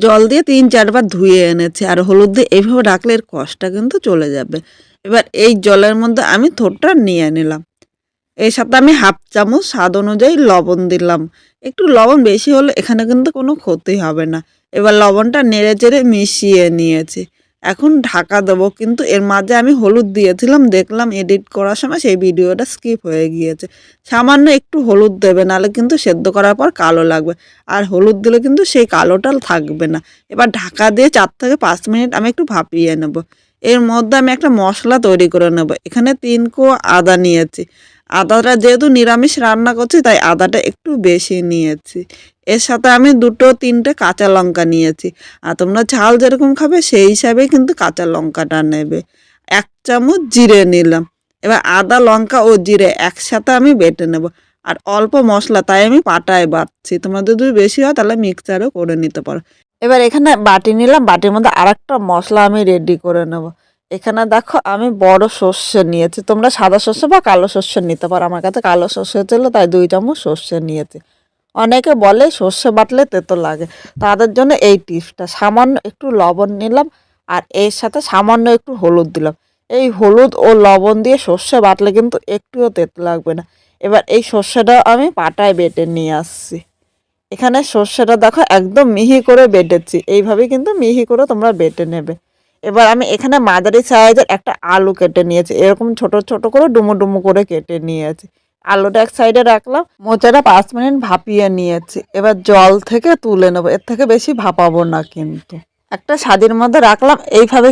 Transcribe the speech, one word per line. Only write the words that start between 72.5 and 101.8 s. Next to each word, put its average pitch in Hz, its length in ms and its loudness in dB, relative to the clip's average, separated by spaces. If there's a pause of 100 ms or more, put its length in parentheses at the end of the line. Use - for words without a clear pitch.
বাটলে 233 260 2 (100)
তেতো 185 220 -4 (120)
লাগে, 156 200 -8 (360)
তাদের 208 340 0
জন্য 262 140 2 (180)
এই 202 80 6 (100)
টিপসটা। 170 380 -12 (140)
সামান্য 240 360 0 (140)
একটু - 180 -14 (140)
লবণ 180 300 0 (120)
নিলাম, 247 240 0 (420)
আর 180 140 -6 (200)
এর 208 180 -2
সাথে 226 180 -6 (120)
সামান্য 226 360 0 (120)
একটু - 220 -16
হলুদ 170 340 2
দিলাম। 156 200 -6 (360)
এই 254 160 0 (120)
হলুদ 220 340 4 (120)
ও 208 40 6 (180)
লবণ 196 380 2
দিয়ে 262 220 2
সর্ষে 185 380 -2
বাটলে 202 340 2
কিন্তু 233 180 0 (200)
একটুও 240 400 -6
তেতো 165 220 -6 (100)
লাগবে 165 300 -6
না। 170 40 -12 (400)
এবার 202 200 2 (140)
এই 233 60 0 (100)
সর্ষেটা 226 420 0 (180)
আমি 254 140 0 (120)
পাটায় 185 400 -2
বেটে 170 260 -2 (120)
নিয়ে 160 160 -6 (100)
আসছি। - 340 -16 (800)
এখানে 247 240 -2 (160)
সর্ষেটা 220 400 0 (100)
দেখো 226 180 2 (160)
একদম 202 280 2 (100)
মিহি 240 220 4 (100)
করে 254 160 6 (100)
বেটেছি, 175 440 0 (160)
এইভাবেই 208 380 0
কিন্তু 269 180 -4 (120)
মিহি 240 280 0
করে 247 120 0 (100)
তোমরা 220 180 0 (100)
বেটে 165 340 -2
নেবে। 165 200 -10 (500)
এবার 214 280 2
আমি 240 120 0 (100)
এখানে 262 220 -2 (120)
মাঝারি 196 320 2 (100)
সাইজের 226 360 4 (100)
একটা 196 160 -10 (220)
আলু 190 240 0
কেটে 180 320 0
নিয়েছি, 170 220 -2 (100)
এরকম 196 240 2 (140)
ছোট - 120 -4 (180)
ছোট 220 120 -4 (120)
করে 285 200 4
ডুমো 214 260 2
ডুমো 196 260 -2
করে 196 240 2
কেটে 165 260 -8 (120)
নিয়েছি। 156 380 -8 (380)
আলুটা 196 400 0
এক 226 140 -4
সাইডে 226 240 2 (100)
রাখলাম, 254 300 -2 (240)
মোচাটা 233 420 2
পাঁচ 196 180 4 (100)
মিনিট 262 180 -2 (120)
ভাপিয়ে 202 400 -2 (120)
নিয়েছি। 170 400 -6 (200)